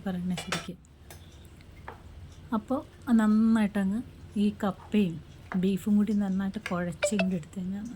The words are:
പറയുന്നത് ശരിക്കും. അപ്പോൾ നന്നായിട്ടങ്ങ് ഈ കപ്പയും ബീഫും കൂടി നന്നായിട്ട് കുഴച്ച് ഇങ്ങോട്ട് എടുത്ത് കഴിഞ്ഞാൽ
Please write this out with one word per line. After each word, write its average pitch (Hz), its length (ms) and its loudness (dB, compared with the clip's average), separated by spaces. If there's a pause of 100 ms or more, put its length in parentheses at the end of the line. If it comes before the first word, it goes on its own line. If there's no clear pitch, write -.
പറയുന്നത് 180 380 -2
ശരിക്കും. - 320 -6 (1800)
അപ്പോൾ 254 220 -2 (400)
നന്നായിട്ടങ്ങ് 214 800 4 (440)
ഈ 208 40 4 (160)
കപ്പയും 190 520 0 (480)
ബീഫും 196 340 2
കൂടി 208 160 2 (100)
നന്നായിട്ട് 196 360 -2 (100)
കുഴച്ച് 175 480 -2
ഇങ്ങോട്ട് 185 220 2
എടുത്ത് - 200 -12
കഴിഞ്ഞാൽ 190 240 -6 (120)